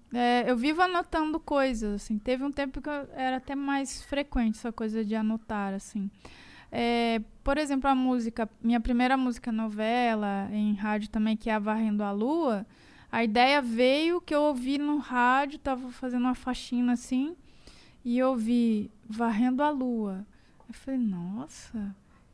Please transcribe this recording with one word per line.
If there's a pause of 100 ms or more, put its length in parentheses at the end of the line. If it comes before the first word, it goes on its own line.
(120)
É,
eu
vivo
anotando
coisas,
assim.
Teve
um
tempo
que
eu,
era
até
mais
frequente
essa
coisa
de
anotar,
assim. (640)
É, (220)
por
exemplo,
a
música, (140)
minha
primeira
música
novela,
em
rádio
também,
que
é
a
Varrendo
a
Lua, (460)
a
ideia
veio
que
eu
ouvi
no
rádio,
tava
fazendo
uma
faxina,
assim, (680)
e
eu
ouvi (160)
Varrendo
a
Lua. (440)
Eu
falei,
"Nossa, (400)